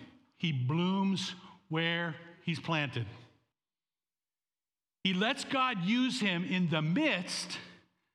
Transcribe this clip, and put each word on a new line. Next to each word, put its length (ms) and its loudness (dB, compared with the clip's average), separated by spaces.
He 140 0
blooms 840 0
where 480 0
he's 140 -2
planted. 480 -2
He 100 4
lets 300 0
God 400 0
use 360 2
him 240 2
in 240 2
the 140 2
midst 760 0